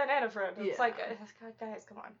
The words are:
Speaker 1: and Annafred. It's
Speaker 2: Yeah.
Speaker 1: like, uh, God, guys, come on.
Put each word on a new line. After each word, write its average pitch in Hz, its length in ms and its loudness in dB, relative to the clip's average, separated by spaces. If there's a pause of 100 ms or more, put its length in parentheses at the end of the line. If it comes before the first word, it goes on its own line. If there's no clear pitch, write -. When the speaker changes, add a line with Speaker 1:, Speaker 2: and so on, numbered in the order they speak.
Speaker 1:
and 269 100 4
Annafred. 220 480 2
It's 196 180 0
Speaker 2:
Yeah. - 0 -
Speaker 1:
like, 233 220 4
uh, - 140 -4 (280)
God, 226 180 -14
guys, 220 280 -8
come 214 100 -18
on. - 240 -14